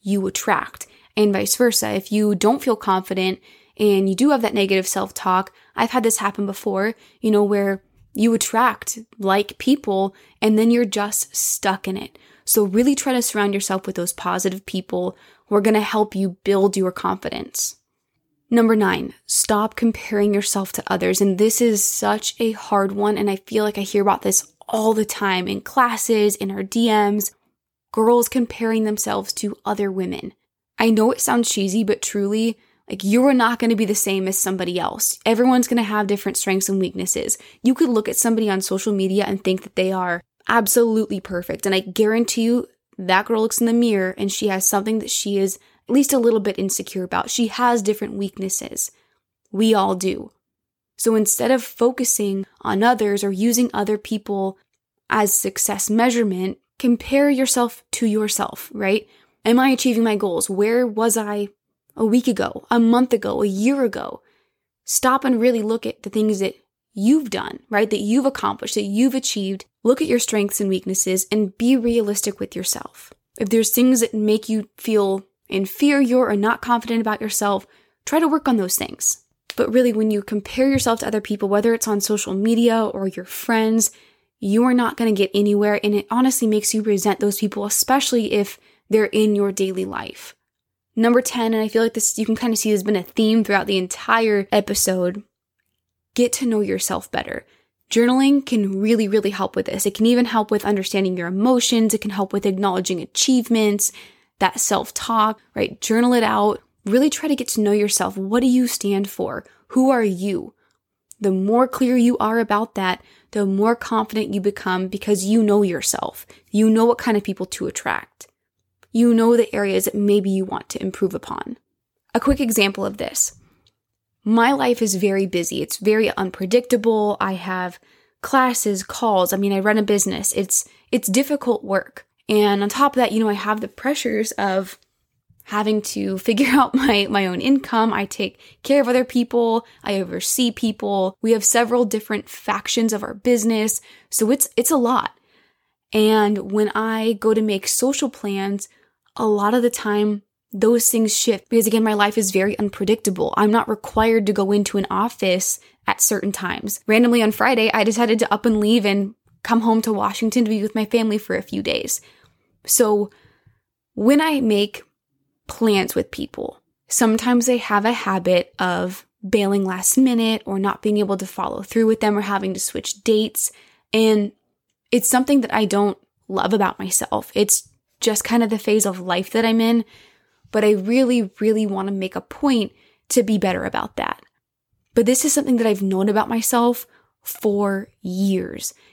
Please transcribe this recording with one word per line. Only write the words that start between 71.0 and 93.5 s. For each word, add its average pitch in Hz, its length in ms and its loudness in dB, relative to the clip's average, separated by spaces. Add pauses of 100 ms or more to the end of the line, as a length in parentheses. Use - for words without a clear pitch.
and 202 260 0
be 254 200 2
realistic 220 640 -2
with 196 160 -10
yourself. - 580 -10 (240)
If 202 120 -4
there's 220 200 2
things 254 300 4
that 226 160 0
make 214 340 0
you 214 280 -4
feel 196 460 0 (240)
inferior 254 800 2
or 208 100 0
not 208 260 0
confident 233 400 -2
about 214 200 -4
yourself, 202 460 -2 (380)
try 311 140 0
to 330 80 2
work 302 200 0
on 240 100 2
those 180 200 -2
things. - 440 -6 (340)
But 226 160 0
really, 240 220 4
when 214 180 0
you 208 100 0
compare 214 460 -2
yourself 254 320 0
to - 80 -6
other 214 140 -2
people, 208 260 -4
whether 214 260 2
it's 226 140 -2
on 208 140 0
social 208 320 -2
media 226 500 2
or 196 240 -4
your 185 180 -8
friends, 220 640 -2 (480)
you 208 240 2
are 254 100 4
not 247 240 0
gonna 226 140 0
get 196 220 0
anywhere. 208 500 2
And 208 100 0
it 202 160 -2
honestly 254 380 0
makes 214 260 0
you 220 80 0
resent 202 380 0
those 202 200 -2
people, 208 240 -4
especially 240 720 0
if 202 260 -2 (300)
they're 214 160 2
in 214 300 2
your 202 160 0
daily 190 340 -4
life. - 500 -12 (600)
Number 240 260 4
ten, 233 320 -4
and 220 80 0
I 220 60 -2
feel 226 160 0
like 226 100 0
this, - 240 -2
you 220 80 -4
can 220 100 0
kinda 220 220 -2
see 214 140 0
there's 196 120 2
been 214 120 0
a 180 80 -2
theme 220 400 2
throughout 196 240 0